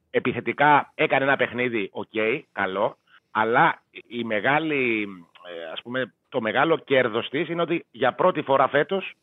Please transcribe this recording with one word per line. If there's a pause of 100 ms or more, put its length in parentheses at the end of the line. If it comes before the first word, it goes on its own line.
(100)
επιθετικά
έκανε
ένα
παιχνίδι,
οκ, (400)
καλό, (320)
αλλά (240)
η
μεγάλη, (640)
ε,
ας
πούμε, (160)
το
μεγάλο
κέρδος
της
είναι
ότι
για
πρώτη
φορά
φέτος